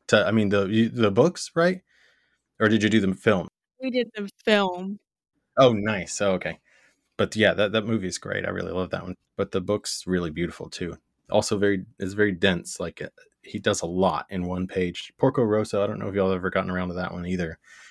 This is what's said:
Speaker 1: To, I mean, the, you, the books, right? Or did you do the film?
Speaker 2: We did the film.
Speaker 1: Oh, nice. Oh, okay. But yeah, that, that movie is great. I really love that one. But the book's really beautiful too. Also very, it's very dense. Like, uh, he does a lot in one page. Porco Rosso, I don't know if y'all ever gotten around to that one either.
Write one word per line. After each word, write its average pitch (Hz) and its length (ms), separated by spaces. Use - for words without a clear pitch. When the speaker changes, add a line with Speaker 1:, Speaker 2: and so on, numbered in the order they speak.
Speaker 1:
To, 107 180
I 98 60
mean, 107 180
the, 101 160
you, 110 240
the 117 220
books, 131 420
right? 180 280
Or 110 100
did 110 120
you 107 80
do 107 120
the 95 120
film? 92 340
Speaker 2:
We 262 120
did 240 240
the 202 160
film. 196 560
Speaker 1:
Oh, 127 140
nice. 104 480
Oh, 98 100
okay. 87 280
But 101 180
yeah, 107 180
that, 101 200
that 110 120
movie 107 220
is 87 100
great. 98 280
I 95 40
really 92 220
love 90 200
that - 120
one. 90 120
But 98 160
the 95 100
book's - 460
really 90 240
beautiful 80 380
too. 85 280
Also 107 280
very, 98 280
it's 95 140
very 104 180
dense. 90 480
Like, 82 240
uh, - 60
he - 160
does 101 220
a 87 40
lot 87 440
in 90 160
one 92 200
page. 90 540
Porco 131 240
Rosso, 107 400
I 104 40
don't 107 120
know 104 80
if 95 80
y'all 95 160
ever 92 180
gotten 92 220
around 90 160
to 87 80
that 87 180
one 87 140
either. 87 320